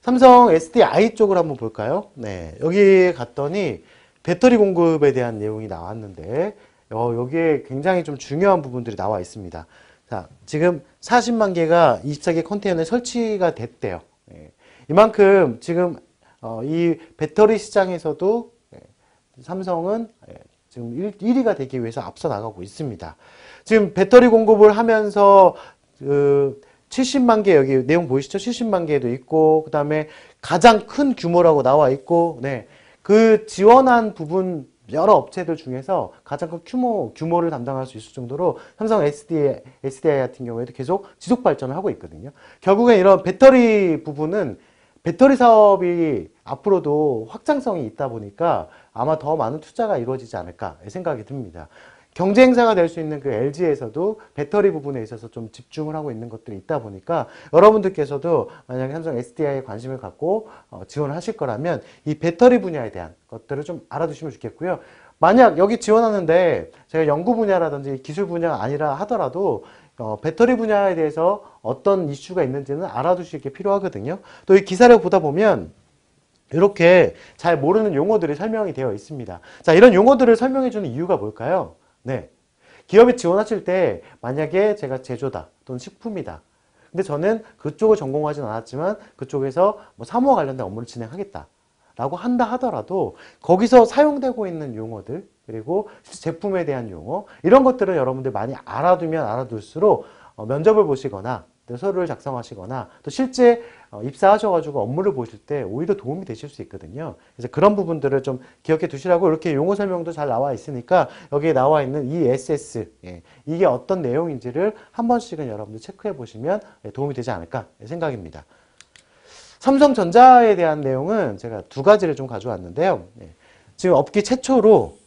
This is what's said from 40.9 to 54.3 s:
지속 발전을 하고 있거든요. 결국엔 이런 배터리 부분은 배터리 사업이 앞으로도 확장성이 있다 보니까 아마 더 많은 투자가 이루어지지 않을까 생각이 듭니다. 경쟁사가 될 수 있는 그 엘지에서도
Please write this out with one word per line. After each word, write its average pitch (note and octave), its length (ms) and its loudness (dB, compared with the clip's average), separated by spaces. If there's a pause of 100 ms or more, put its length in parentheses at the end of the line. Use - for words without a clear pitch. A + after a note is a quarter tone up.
지속 A#3+ 260 -4
발전을 C#3 340 -2
하고 G3 140 -4
있거든요. F2 400 -16 (280)
결국엔 G#3+ 400 4
이런 F#3+ 240 6
배터리 G#3 800 6
부분은 D#3 560 -6 (440)
배터리 B3+ 340 4
사업이 F#3 920 4 (140)
앞으로도 D3 840 -2
확장성이 A#3+ 560 -6
있다 B2+ 240 -8
보니까 A2+ 580 -4 (240)
아마 C#3+ 260 -4
더 D3+ 200 -4
많은 C#3+ 240 -6
투자가 G#3+ 360 -6
이루어지지 A#2+ 380 -8
않을까 F2 420 -12 (120)
생각이 D#3 340 -8
듭니다. F2 460 -16 (440)
경쟁사가 A#3 600 4
될 E3+ 140 2
수 E3 100 -12
있는 D3+ 220 -8
그 C3+ 100 -6
엘지에서도 C#3+ 880 -4 (140)